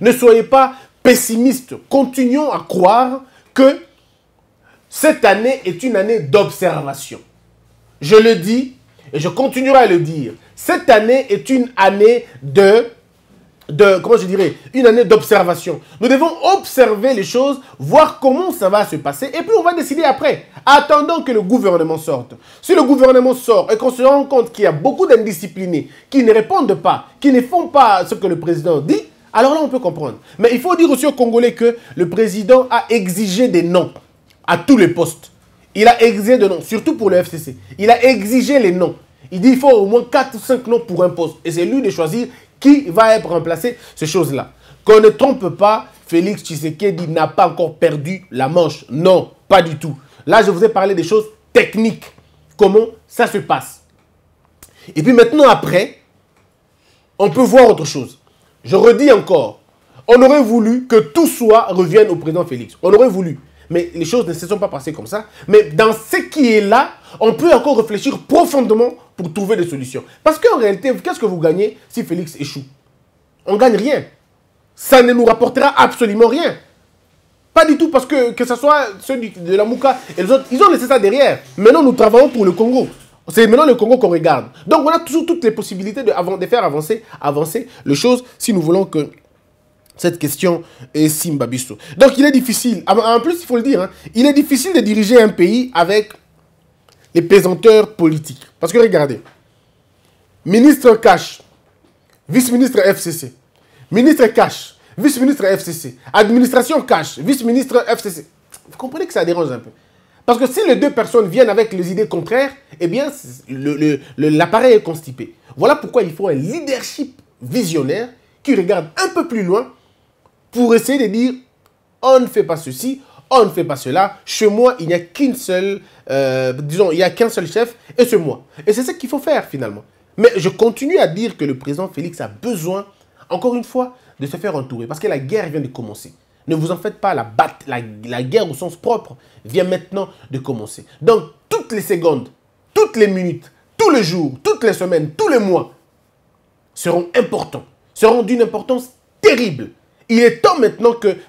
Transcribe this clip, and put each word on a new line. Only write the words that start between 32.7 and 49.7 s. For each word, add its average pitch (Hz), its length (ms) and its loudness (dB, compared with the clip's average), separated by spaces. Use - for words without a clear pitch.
a 233 200 0
exigé 202 580 -2
des 180 140 2
noms 170 280 0
à 170 120 0
tous 262 180 4
les 185 120 4
postes. 170 420 -6
Il 214 140 4
a 233 140 4
exigé 226 340 2
des 208 120 2
noms, 175 120 -4
surtout 220 360 -6
pour 202 120 -2
le 180 140 2
F - 80 -10
C 165 80 -12
C. 139 180 -14
Il 208 120 2
a 233 140 4
exigé 240 540 2
les 196 140 2
noms. 175 220 -2
Il 180 100 -10
dit 254 120 6
qu'il 254 60 2
faut 277 120 4
au 208 160 6
moins 233 180 2
quatre 262 300 -2
ou 220 40 -14
cinq 247 280 -4
noms 226 140 0
pour 180 220 -4
un 180 60 2
poste. 165 280 -8
Et 170 40 -6
c'est 170 140 -4
lui 240 160 -2
de 220 80 -2
choisir 170 400 -4
qui 285 300 6
va 220 260 4
être 175 100 -4
remplacé, 165 520 -4
ces 160 100 -6
choses-là. 139 460 -4
Qu'on 214 160 8
ne 220 80 8
trompe 214 480 0
pas, 214 300 0
Félix 170 360 -2
Tshisekedi 160 680 -6
n'a 160 180 -2
pas 185 220 0
encore 160 280 -6
perdu 160 540 -4
la 127 180 -4
manche. 160 420 -2
Non, 170 400 0
pas 190 140 4
du 165 140 -8